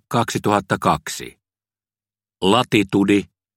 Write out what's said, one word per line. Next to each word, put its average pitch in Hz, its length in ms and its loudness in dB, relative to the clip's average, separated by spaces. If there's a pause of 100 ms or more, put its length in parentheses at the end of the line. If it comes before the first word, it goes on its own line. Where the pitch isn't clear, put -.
kaksituhattakaksi. 101 1300 -4 (1000)
Latitudi 101 840 2 (340)